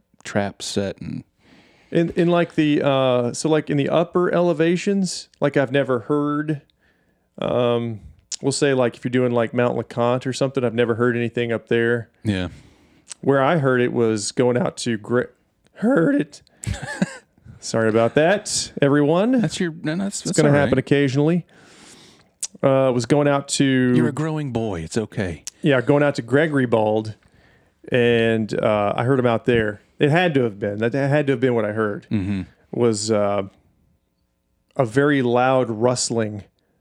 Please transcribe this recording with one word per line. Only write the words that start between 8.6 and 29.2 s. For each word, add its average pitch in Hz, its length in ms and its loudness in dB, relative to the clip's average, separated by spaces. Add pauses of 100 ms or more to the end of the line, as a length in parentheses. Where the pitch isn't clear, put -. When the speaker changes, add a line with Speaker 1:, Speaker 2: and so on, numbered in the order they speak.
Speaker 2:
like, 123 220 0
if - 80 -20
you're 127 60 -4
doing, 123 220 0
like, 117 220 0
Mount 120 220 0
LeConte 120 500 -2
or 131 60 -4
something, 131 320 -2
I've 110 100 -2
never 117 220 2
heard 120 200 2
anything 120 360 -2
up 110 160 -6
there. 117 400 0 (160)
Speaker 1:
Yeah. 95 240 -2 (720)
Speaker 2:
Where 139 220 2
I 160 160 2
heard 131 220 2
it 123 120 0
was 110 400 0
going 123 240 2
out - 220 -2
to 117 180 -4
Gre-, 117 340 -2 (440)
heard 254 420 2
it. - 260 -6 (240)
<laughs> - 960 -10
Sorry 113 280 0
about 113 260 2
that, 175 580 0 (100)
everyone. 160 580 2
Speaker 1:
That's 190 200 -2
your, 175 120 -2 (100)
no, 156 140 -4
that's, 196 240 -6
Speaker 2:
It's - 40 -18
Speaker 1:
that's 254 120 -2
Speaker 2:
gonna 147 140 4
Speaker 1:
all 143 40 6
right. 143 80 4
Speaker 2:
happen 127 160 2
occasionally. 143 680 2 (1160)
Uh, 135 320 4
was 120 120 0
going 147 220 4
out 143 200 0
to - 160 0
Speaker 1:
You're 127 440 2
a 113 40 -4
growing 151 400 -6
boy. 110 300 -4
It's 80 140 -6
okay. 101 480 -4 (180)
Speaker 2:
Yeah, 135 180 4
going 143 220 2
out 143 140 2
to - 60 -6
Gregory 139 440 0
Bald, 110 480 0 (760)
and, 113 680 2
uh, 104 380 0
I 120 80 -2
heard 131 140 2
him 123 80 2